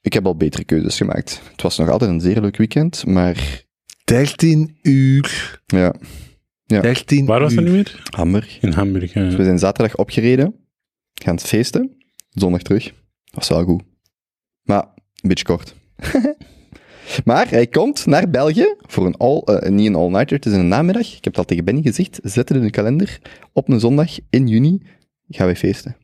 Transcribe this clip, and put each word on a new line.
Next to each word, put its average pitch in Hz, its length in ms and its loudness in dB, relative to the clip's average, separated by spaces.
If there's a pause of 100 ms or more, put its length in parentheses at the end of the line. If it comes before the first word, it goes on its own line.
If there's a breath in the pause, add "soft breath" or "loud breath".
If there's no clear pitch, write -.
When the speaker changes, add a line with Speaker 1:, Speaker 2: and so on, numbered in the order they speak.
Speaker 1:
Ik - 120 -4
heb 101 140 0
al 90 100 0
betere 78 280 -2
keuzes - 320 -2
gemaakt. - 440 -4 (120)
Het - 100 -16
was - 160 -2
nog 82 120 2
altijd 107 200 2
een 82 100 0
zeer 92 200 0
leuk 101 160 -2
weekend, 151 500 -2
maar 90 580 -2 (400)
Speaker 2:
Dertien 156 800 2
uur. 135 840 2
Speaker 1:
Ja. 90 280 2 (680 loud breath)
Ja. 104 160 2
Speaker 2:
Dertien 135 460 0
Speaker 3:
Waar 117 140 2
was 143 140 2
dat 117 100 2
Speaker 2:
uur. 170 60 2
Speaker 3:
nu 180 60 4
weer? - 260 -2 (140)
Speaker 1:
Hamburg. 95 440 -2
Speaker 3:
In 95 120 0
Hamburg, 95 400 -2
ja. 101 120 0
Speaker 1:
Dus 92 100 0
we 95 100 2
zijn 92 140 4
zaterdag 101 380 0
opgereden, 127 580 0 (600)
gaan 85 260 -4
feesten, 247 560 -4 (340)
zondag - 320 -2
terug. - 300 -4 (380)
Was - 180 -10
wel 85 160 0
goed. 87 180 0 (800)
Maar 101 200 0 (380)
een - 80 -2
beetje 90 160 0
kort. - 300 -4 (220)
<laughs> 285 380 -2 (920 loud breath)
Maar 120 260 2
hij 120 160 2
komt 226 400 -2
naar 170 240 2
België 156 440 0 (120)
voor 95 200 -2
een 90 100 -2
all, 139 220 2
eh, 101 320 0
niet 101 160 4
een 104 80 2
all-nighter, 95 420 0
het 143 100 -4
is 110 60 0
in 98 60 4
de 90 60 2
namiddag. 165 420 0
Ik - 180 -20
heb - 0 -
het - 140 -2
al 90 60 -2
tegen 85 200 -2
Benny 123 180 0
gezegd, 147 400 -2
zet 104 260 -2
het 139 100 2
in 120 60 0
de 104 60 0
kalender. 135 480 -2 (340 loud breath)
Op - 160 -2
een 120 120 2
zondag 143 320 2 (180)
in 131 180 2
juni 139 340 2 (460 soft breath)
gaan - 180 -2
wij 90 100 0
feesten. - 480 -4